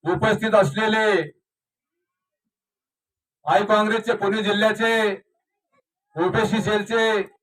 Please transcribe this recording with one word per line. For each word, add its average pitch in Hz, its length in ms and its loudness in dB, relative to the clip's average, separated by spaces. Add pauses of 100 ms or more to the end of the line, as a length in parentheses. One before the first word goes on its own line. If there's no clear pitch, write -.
उपस्थित 214 500 0
असलेले 214 540 2 (2250)
आय 185 200 2
काँग्रेसचे 220 500 0
पुणे 202 280 -2
जिल्ह्याचे 214 680 0 (1040)
ओबीसी 202 460 0
सेलचे 214 440 -2 (380)